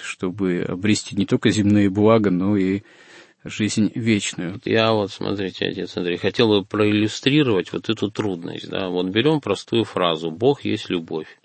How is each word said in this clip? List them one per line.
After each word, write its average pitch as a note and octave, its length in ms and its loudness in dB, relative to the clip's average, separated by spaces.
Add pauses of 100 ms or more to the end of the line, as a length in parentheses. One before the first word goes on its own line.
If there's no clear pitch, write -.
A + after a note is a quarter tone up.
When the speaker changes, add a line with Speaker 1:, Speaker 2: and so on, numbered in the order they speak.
Speaker 1:
чтобы F#2 640 -4
обрести G2+ 480 -2
не G2 100 0
только A#2+ 240 2
земные G2+ 400 4
блага, G#2+ 400 4
но F#2 260 2
и F#2+ 260 0 (640)
жизнь G#2 520 0
вечную. G2+ 680 -2
Speaker 2:
Я A2+ 300 4
вот, G2+ 180 0
смотрите, G2 540 -4
отец F2+ 320 -6
Андрей, F2 200 -2
хотел G#2 320 2
бы G#2 140 4
проиллюстрировать G#2+ 1120 0
вот - 160 -6
эту A2 220 -2
трудность, E2+ 580 -6
да. F#2+ 180 -4
Вот F2+ 200 -2
берём C3 340 2
простую G#2+ 420 -2
фразу: E2 480 0
«Бог A#2+ 320 0
есть G#2 260 -4
любовь». E2 380 -4 (180)